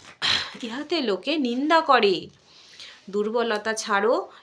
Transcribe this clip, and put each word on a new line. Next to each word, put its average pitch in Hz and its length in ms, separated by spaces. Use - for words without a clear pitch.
ইহাতে 294 380
লোকে 233 360
নিন্দা 285 440
করে। 220 460
দুর্বলতা 220 640
ছাড়ো, 214 560